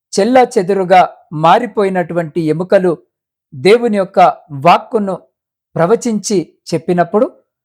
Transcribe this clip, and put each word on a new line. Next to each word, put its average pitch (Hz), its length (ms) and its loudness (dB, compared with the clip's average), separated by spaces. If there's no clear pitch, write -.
చెల్లాచెదురుగా 196 1040 0
మారిపోయినటువంటి 175 1080 -2
ఎముకలు 175 580 0
దేవుని 208 420 2
యొక్క 190 240 -2
వాక్కును 190 600 0
ప్రవచించి 208 640 -2
చెప్పినప్పుడు, 175 520 0